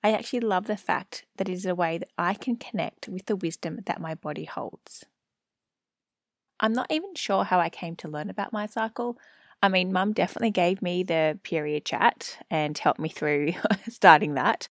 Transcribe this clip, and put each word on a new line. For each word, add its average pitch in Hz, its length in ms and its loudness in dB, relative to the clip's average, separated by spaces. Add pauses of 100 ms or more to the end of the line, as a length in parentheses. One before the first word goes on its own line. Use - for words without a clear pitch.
I 214 80 6
actually 226 300 0
love 202 260 2
the 208 100 -2
fact - 480 -4 (120)
that 190 120 -2
it 180 40 -2
is 185 120 -6
a 180 80 0
way 170 240 0
that - 180 -8
I 180 200 0
can 240 220 -4
connect - 500 -6
with 185 180 -8
the 208 120 0
wisdom 165 500 -6
that - 140 -4
my 160 120 -6
body 156 300 -8
holds. - 640 -12 (1500)
I'm 220 140 2
not - 180 -2
even 339 240 -4
sure 196 300 0
how 185 140 4
I 170 100 2
came 170 260 -8
to - 140 -12
learn 151 200 -6
about 196 240 -6
my 208 140 -4
cycle. 240 500 -4 (460)
I 202 60 6
mean, 185 220 2
Mum 190 220 2
definitely 214 380 0
gave 185 300 2
me 180 200 0
the 160 400 0
period 151 440 -4
chat - 680 0
and 151 260 -2
helped - 220 2
me 156 100 -4
through 147 440 0 (180)
<laughs> - 180 -2
starting 156 460 8
that 147 420 0